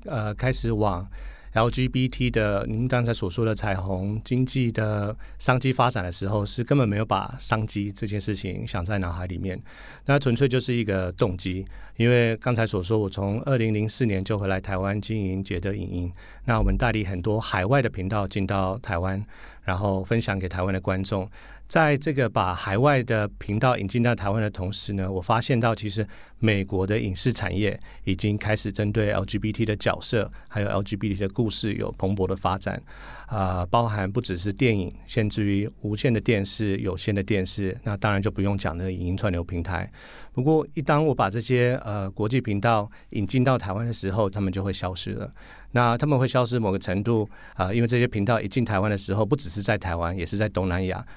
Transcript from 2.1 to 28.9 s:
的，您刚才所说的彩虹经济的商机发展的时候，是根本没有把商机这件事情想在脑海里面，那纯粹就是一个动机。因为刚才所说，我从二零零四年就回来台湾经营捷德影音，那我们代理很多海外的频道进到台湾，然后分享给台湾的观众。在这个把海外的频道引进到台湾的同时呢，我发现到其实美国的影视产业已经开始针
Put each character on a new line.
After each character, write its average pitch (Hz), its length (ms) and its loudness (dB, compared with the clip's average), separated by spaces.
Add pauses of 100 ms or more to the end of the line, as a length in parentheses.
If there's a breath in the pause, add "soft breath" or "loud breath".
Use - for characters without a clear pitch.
的， 104 380 2
您 117 220 -2
刚 123 160 2
才 117 80 2
所 104 160 -2
说 113 160 0
的 110 100 2
彩 104 180 -2
虹 98 480 -2
经 127 240 0
济 123 240 0
的 107 460 -2 (220 loud breath)
商 127 200 2
机 131 140 2
发 127 180 4
展 110 140 -4
的 87 80 -4
时 95 160 -4
候， 104 180 0
是 120 160 -6
根 143 160 2
本 123 100 4
没 101 100 0
有 110 80 0
把 101 340 0
商 110 260 0
机 101 240 -4
这 101 160 -6
件 104 140 -2
事 101 160 -2
情 98 320 -6
想 90 160 -4
在 101 160 0
脑 87 140 -2
海 90 140 -4
里 90 100 -6
面， 92 200 -4 (500 loud breath)
那 139 120 6
纯 123 160 2
粹 135 100 4
就 127 140 4
是 123 160 0
一 117 80 2
个 95 300 0
动 92 240 2
机。 92 280 -4 (300 loud breath)
因 117 140 4
为 117 280 6
刚 123 160 -2
才 113 140 2
所 95 160 -2
说， 110 160 2
我 101 100 0
从 101 340 -2
二 135 120 2
零 110 180 2
零 107 140 0
四 123 180 0
年 95 160 2
就 104 160 0
回 98 120 0
来 95 100 0
台 98 180 -4
湾 98 220 0
经 110 180 -4
营 95 240 0
捷 95 160 -4
德 95 160 -2
影 92 160 -6
音， 87 220 -4 (320 loud breath)
那 113 140 2
我 107 60 4
们 98 140 4
代 117 140 2
理 107 140 0
很 92 160 -4
多 107 180 0
海 95 260 0
外 135 160 4
的 117 80 2
频 95 200 -4
道 101 180 0
进 95 180 0
到 98 340 0
台 90 180 -4
湾， 95 280 -2 (380 loud breath)
然 92 140 0
后 95 260 2
分 117 180 2
享 98 160 0
给 92 120 -2
台 92 140 -2
湾 95 100 2
的 95 80 0
观 95 200 0
众。 95 280 -2 (380 loud breath)
在 151 300 4
这 147 140 -2
个 131 160 2
把 98 240 2
海 98 280 0
外 135 240 4
的 107 240 0 (100)
频 104 220 -2
道 127 180 4
引 98 100 -4
进 120 140 0
到 117 140 4
台 101 160 -2
湾 110 100 2
的 107 80 0
同 95 240 -4
时 - 200 -6
呢， 95 180 -2
我 95 100 -2
发 113 180 2
现 117 200 2
到 117 160 2
其 107 120 -8
实 101 200 -2 (320 loud breath)
美 98 260 4
国 95 220 0
的 104 120 2
影 101 160 -2
视 - 160 0
产 92 240 -2
业 98 240 0 (260 loud breath)
已 95 100 2
经 104 200 2
开 107 200 0
始 104 160 -4
针 104 200 0